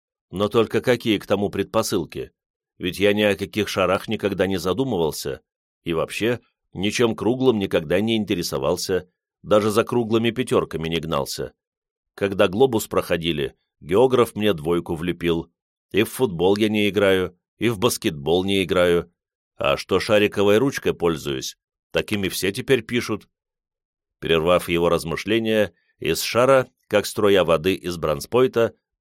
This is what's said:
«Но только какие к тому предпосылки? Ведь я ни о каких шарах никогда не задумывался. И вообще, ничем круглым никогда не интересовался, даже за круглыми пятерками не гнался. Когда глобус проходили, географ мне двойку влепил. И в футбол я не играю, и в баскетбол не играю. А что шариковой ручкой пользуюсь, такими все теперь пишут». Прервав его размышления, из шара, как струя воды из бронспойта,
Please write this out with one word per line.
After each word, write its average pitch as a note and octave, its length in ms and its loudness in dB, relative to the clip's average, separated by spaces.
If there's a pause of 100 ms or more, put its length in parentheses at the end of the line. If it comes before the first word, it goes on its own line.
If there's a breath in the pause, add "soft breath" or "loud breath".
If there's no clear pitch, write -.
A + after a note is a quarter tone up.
(300)
«Но G2 180 -2
только A2 320 2
какие A#2 380 0
к - 80 -10
тому G2+ 240 0
предпосылки? F#2+ 800 -4 (460)
Ведь F2 220 -6
я G2+ 140 4
ни G#2 80 0
о G2+ 140 2
каких G2 320 -4
шарах F#2+ 400 0
никогда G2 380 -2
не F#2+ 120 0
задумывался. F2+ 840 -2 (420)
И E2 100 -4
вообще, G#2 460 -2 (340)
ничем G#2 420 0
круглым B2 440 2
никогда F2+ 400 0
не A2+ 160 0
интересовался, F2 920 -2 (320)
даже G#2 300 2
за A2 120 2
круглыми A2+ 480 0
пятерками F#2+ 560 -2
не E2 120 -2
гнался. D2 540 -4 (640)
Когда G2 320 2
глобус A2 400 2
проходили, E2 680 -2 (240)
географ A#2+ 560 2
мне G#2 180 0
двойку E2+ 420 -2
влепил. E2+ 560 -4 (400)
И G2 120 2
в A2+ 60 -6
футбол F#2+ 480 0
я G#2+ 120 0
не G#2 200 0
играю, F#2+ 480 2 (200)
и G#2+ 120 0
в A#2 80 -2
баскетбол F#2 680 0
не G2 180 0
играю. F2 480 2 (440)
А C#2+ 220 0
что - 220 -2
шариковой G#2 580 2
ручкой A#2+ 360 0
пользуюсь, C#2+ 640 -4 (340)
такими F#2+ 380 -2
все F#2 220 -4
теперь A#2 300 0
пишут». A2+ 460 -4 (920)
Прервав E2 500 2
его E2+ 200 2
размышления, G2 840 -2 (260)
из D#2+ 220 -4
шара, B2+ 480 2 (180)
как G#2 180 2
струя G2 380 2
воды E2 320 2
из F2 220 -6
бронспойта, A2+ 760 0 (280)